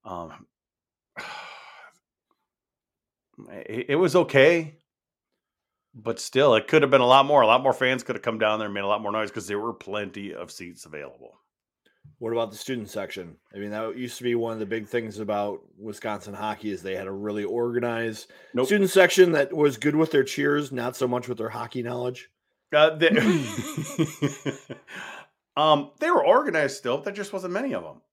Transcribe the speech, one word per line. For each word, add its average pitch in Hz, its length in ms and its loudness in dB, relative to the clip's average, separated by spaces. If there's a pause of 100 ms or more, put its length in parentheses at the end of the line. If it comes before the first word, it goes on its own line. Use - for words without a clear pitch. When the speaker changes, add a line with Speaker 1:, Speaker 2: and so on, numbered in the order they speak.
Speaker 1:
Um, 87 420 -14 (680)
<sighs> - 80 -14 (2250)
it, 110 380 -10
it 139 60 0
was 170 200 2
okay. 160 600 6 (1200)
But 113 240 -6
still, 135 340 4
it 110 140 2
could 156 160 6
have 135 80 2
been 135 100 8
a 123 60 4
lot 135 180 8
more. 143 160 6
A 110 60 6
lot 127 160 6
more 135 100 2
fans 127 300 -2
could 120 120 -6
have 104 60 -10
come 110 160 -4
down 110 220 0
there 110 80 -4
and 101 60 -8
made 98 100 -4
a 98 40 -2
lot 104 140 0
more 101 100 -6
noise 107 200 -4
'cause 104 160 -10
there 101 120 -4
were 113 140 -6
plenty 101 600 -10
of 87 160 -14
seats 87 340 -18
available. 73 500 -18 (840)
Speaker 2:
What 113 120 -6
about 117 200 -2
the 107 60 -18
student 117 340 -10
section? 92 460 -12 (180)
I - 20 -14
mean, 104 140 -10
that 110 260 -8
used 123 220 -12
to 127 40 -16
be 120 120 -2
one 117 180 -2
of 110 60 -10
the 107 80 -6
big 110 200 -6
things 113 300 -6
about 104 440 -6 (160)
Wisconsin 104 580 -10
hockey 107 340 -8
is 92 140 -8
they 95 120 -6
had 95 120 -8
a 98 40 -10
really 104 320 -6
organized 117 880 -4 (220)
Speaker 1:
Nope. 185 140 0
Speaker 2:
student 196 240 2
section 180 400 6
that 143 200 0
was 147 260 2
good 147 180 0
with 160 160 2
their 135 120 4
cheers, 143 480 -2
not 123 240 -6
so 131 120 -2
much 123 200 -2
with 117 120 -8
their 113 100 -6
hockey 117 320 -10
knowledge. 123 480 -8 (420)
Speaker 1:
Uh, 156 240 6
they, 160 140 4
<laughs> 147 1600 -2 (880)
um, 147 420 4
they 320 120 0
were 175 140 4
organized 170 520 2
still, 127 200 -2
but 151 80 -8
there 202 80 -6
just 196 200 -10
wasn't 185 200 -6
many 247 200 -4
of 92 100 -6
'em. 107 180 -18 (120)